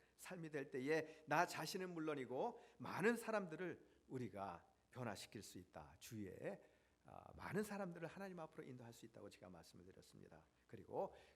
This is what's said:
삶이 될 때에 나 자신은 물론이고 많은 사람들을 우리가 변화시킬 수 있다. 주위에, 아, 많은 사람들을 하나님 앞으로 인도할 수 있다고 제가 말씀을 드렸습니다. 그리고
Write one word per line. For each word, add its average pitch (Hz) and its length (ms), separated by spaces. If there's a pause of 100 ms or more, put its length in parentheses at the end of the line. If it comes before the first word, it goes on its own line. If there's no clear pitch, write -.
(160)
삶이 170 320
될 147 220
때에 147 560
나 160 200
자신은 185 440
물론이고 156 880
많은 165 380
사람들을 185 640 (300)
우리가 98 540 (280)
변화시킬 113 520
수 - 160
있다. 78 400
주위에, 110 600 (460)
아, - 300
많은 175 280
사람들을 185 460
하나님 185 320
앞으로 156 260
인도할 123 280
수 - 100
있다고 104 240
제가 98 220
말씀을 87 340
드렸습니다. 90 580 (240)
그리고 123 480 (220)